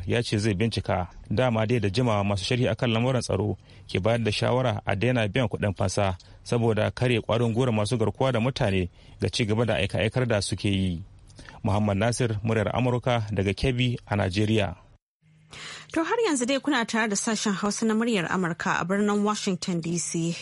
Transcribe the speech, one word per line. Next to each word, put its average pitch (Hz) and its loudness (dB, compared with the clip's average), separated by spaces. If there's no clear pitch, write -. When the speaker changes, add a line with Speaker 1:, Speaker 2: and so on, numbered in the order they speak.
Speaker 1:
ya 107 0
ce 113 0
zai 104 2
bincika. 95 -2
Dama 113 2
dai 120 2
da 101 0
jimawa 107 2
masu 101 0
sharhi 123 0
akan 113 0
lamuran 120 2
tsaro 101 0
ke - -2
bayar 117 2
da 107 0
shawara 117 0
a 104 0
daina 117 2
biyan 117 0
kuɗin 101 -2
fansa 98 0
saboda 110 2
kare 123 2
ƙwarin 117 2
gwiwar 123 2
masu 107 2
garkuwa 113 0
da 113 0
mutane 101 0
ga 104 0
ci - -2
gaba 107 2
da 104 0
aika-aikar 107 0
da 107 2
suke - -4
yi. 95 0
Muhammad 101 2
Nasir, 110 0
muryar 110 0
Amurka 120 0
daga 98 0
Kebbi 123 0
a 104 -2
Najeriya. 101 0
Speaker 2:
To 320 2
har 381 -2
yanzu 254 0
dai 269 0
kuna 262 0
tare 226 0
da 202 -2
sashen 208 0
Hausa 208 -2
na 220 2
muryar 214 0
Amurka 170 -2
a 170 -4
birnin 208 0
Washington 196 -2
D 165 -2
C. 165 -2